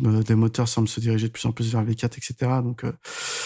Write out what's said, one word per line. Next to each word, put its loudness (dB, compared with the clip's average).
euh, 4
des 2
moteurs 2
semble 2
se -4
diriger 0
de -8
plus -4
en 2
plus -2
vers 0
le 0
V 0
quatre, -4
et -10
cetera. -2
Donc, -4
euh, -4